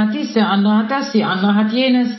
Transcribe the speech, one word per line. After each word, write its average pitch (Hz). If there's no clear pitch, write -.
hat 214
dies, 294
der 208
andere 202
hat 220
das, 277
die 214
andere 190
hat 214
jenes, 247